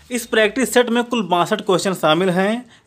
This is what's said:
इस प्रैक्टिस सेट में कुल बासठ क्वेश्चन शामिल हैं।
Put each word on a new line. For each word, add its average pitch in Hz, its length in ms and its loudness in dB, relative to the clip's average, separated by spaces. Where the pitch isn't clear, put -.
इस 233 160 -6
प्रैक्टिस 220 460 0
सेट 240 160 4
में 240 140 0
कुल 233 200 -4
बासठ 175 380 0
क्वेश्चन 185 340 0
शामिल 170 340 2
हैं। 202 360 -2